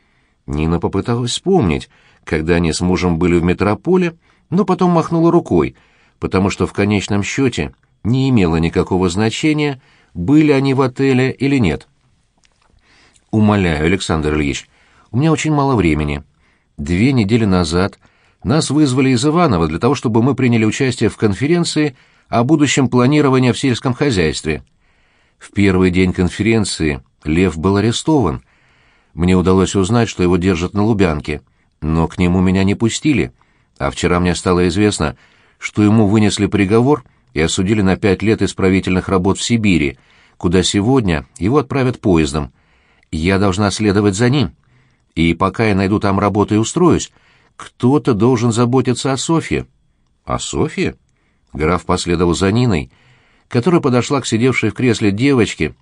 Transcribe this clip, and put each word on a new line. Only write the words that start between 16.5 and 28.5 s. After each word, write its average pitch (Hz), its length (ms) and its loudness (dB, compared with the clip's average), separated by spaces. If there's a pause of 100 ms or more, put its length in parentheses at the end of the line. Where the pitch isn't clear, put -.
Две 87 360 0
недели 113 320 0
назад 90 540 0 (440)
нас 143 280 0
вызвали 135 400 2
из 127 140 0
Иваново 147 440 2
для 78 100 -4
того, 123 160 0
чтобы 117 280 0
мы 135 120 2
приняли 120 300 2
участие 120 440 -2
в - 80 -6
конференции 147 800 -2 (320)
о 117 160 0
будущем 143 440 2
планировании 131 640 2
в - 60 -4
сельском 131 340 -2
хозяйстве. 80 720 -2 (760)
В - 140 -20
первый 92 380 4
день 90 240 2
конференции 90 880 -2 (220)
Лев 82 340 0
был 95 180 0
арестован. 110 680 0 (720)